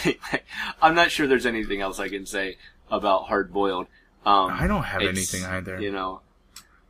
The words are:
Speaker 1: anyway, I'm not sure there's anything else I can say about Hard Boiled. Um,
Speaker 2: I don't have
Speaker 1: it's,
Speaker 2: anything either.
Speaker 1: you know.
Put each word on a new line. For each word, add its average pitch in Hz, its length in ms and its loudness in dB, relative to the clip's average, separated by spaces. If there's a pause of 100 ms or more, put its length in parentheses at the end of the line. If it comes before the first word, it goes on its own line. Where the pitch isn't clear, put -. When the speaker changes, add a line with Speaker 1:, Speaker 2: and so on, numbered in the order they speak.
Speaker 1:
anyway, - 380 -2 (380)
I'm 160 140 6
not 170 160 6
sure 151 160 0
there's 123 180 4
anything 104 360 -2
else 95 180 -4
I 98 100 -4
can 98 160 -8
say 95 320 -6 (340)
about 104 360 2
Hard 98 260 0
Boiled. 95 340 0 (380)
Um, 98 260 4
Speaker 2:
I 107 160 -2
don't 196 160 0
have 95 180 -4
Speaker 1:
it's, 95 80 2 (240)
Speaker 2:
anything 92 160 -6
either. 92 320 -6
Speaker 1:
you 101 100 -4
know. 95 300 -6 (680)